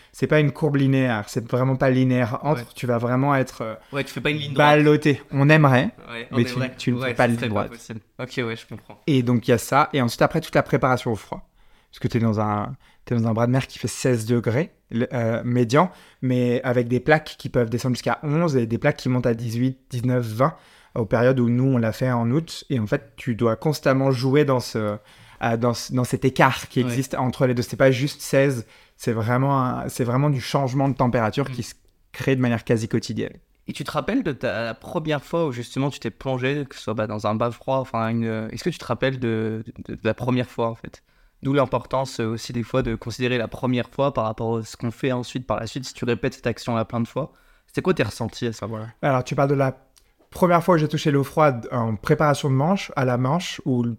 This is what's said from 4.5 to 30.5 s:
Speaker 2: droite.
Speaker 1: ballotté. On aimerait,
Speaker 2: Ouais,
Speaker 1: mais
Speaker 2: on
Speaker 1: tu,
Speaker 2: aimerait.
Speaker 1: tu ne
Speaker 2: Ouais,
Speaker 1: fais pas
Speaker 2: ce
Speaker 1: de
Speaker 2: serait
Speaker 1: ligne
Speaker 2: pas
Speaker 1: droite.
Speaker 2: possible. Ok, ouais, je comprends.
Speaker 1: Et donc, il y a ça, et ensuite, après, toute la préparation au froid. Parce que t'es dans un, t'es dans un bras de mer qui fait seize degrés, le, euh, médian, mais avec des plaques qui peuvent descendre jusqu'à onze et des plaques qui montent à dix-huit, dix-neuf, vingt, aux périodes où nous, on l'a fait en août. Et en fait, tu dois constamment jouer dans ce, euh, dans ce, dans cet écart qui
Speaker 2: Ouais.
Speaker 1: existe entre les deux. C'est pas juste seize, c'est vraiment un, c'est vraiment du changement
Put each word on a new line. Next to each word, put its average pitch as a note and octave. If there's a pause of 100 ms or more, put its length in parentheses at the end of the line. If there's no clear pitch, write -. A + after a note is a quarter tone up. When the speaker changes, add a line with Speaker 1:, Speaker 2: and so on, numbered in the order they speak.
Speaker 2:
droite. D3 (100)
Speaker 1:
ballotté. D3+
On C#3
aimerait, D3+ (200)
Speaker 2:
Ouais, A#2
Speaker 1:
mais A#2+
Speaker 2:
on -
Speaker 1:
tu, B2
Speaker 2:
aimerait. C3
Speaker 1:
tu -
ne B2
Speaker 2:
Ouais, C3
Speaker 1:
fais A#2+
pas A2+
Speaker 2:
ce A#2
Speaker 1:
de A#2
Speaker 2:
serait B2
Speaker 1:
ligne G#2+
Speaker 2:
pas G#2
Speaker 1:
droite. A#2
Speaker 2:
possible. A2 (200)
Ok, B2+
ouais, A2+
je -
comprends. -
Speaker 1:
Et C3
donc, A#2+
il -
y -
a A#2
ça, C#3
et C3+
ensuite, A#2
après, D#3
toute -
la D3+
préparation B2+
au G#2+
froid. - (420)
Parce -
que A2+
t'es A#2+
dans A2
un, G#2+ (300)
t'es B2
dans A2+
un A2+
bras A2+
de B2
mer C3+
qui -
fait B2+
seize A#2+
degrés, A#2+ (180)
le, A#2
euh, A#2
médian, B2 (320)
mais B2
avec B2
des B2
plaques -
qui -
peuvent A#2+
descendre B2
jusqu'à -
onze D3+
et A#2+
des A2+
plaques D3
qui -
montent B2+
à A#2+
dix-huit, A#2+ (120)
dix-neuf, B2
vingt, A#2+ (420)
aux A#2
périodes B2+
où A#2+
nous, B2 (100)
on B2
l'a A2+
fait B2+
en A#2
août. D#3+
Et C3
en G#2+
fait, -
tu A#2+
dois A2+
constamment C3+
jouer C3+
dans C3+
ce, G#2+ (440)
euh, A#2
dans A#2+
ce, -
dans B2
cet B2
écart C3
qui -
Speaker 2:
Ouais. B2
Speaker 1:
existe B2
entre C3
les B2
deux. A#2+
C'est A#2
pas C3+
juste C3
seize, C3+ (300)
c'est -
vraiment B2+
un, B2
c'est -
vraiment B2+
du C3
changement C#3